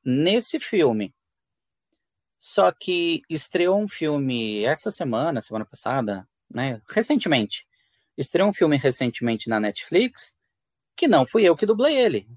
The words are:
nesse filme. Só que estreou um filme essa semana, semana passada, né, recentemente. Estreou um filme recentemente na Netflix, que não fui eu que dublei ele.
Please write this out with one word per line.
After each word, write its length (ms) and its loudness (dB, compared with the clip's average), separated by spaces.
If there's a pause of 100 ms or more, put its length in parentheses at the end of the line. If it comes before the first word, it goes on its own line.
nesse 560 0
filme. 540 2 (1300)
Só 320 2
que 560 -2
estreou 500 0
um 100 -2
filme 760 -2
essa 260 -2
semana, 500 -4
semana 240 -8
passada, 640 -6 (220)
né, 380 -6
recentemente. 800 -2 (500)
Estreou 320 0
um 40 -2
filme 240 2
recentemente 720 -2
na 100 0
Netflix, 760 -2 (600)
que 120 0
não 180 6
fui 180 2
eu 120 6
que 100 -2
dublei 300 2
ele. 400 0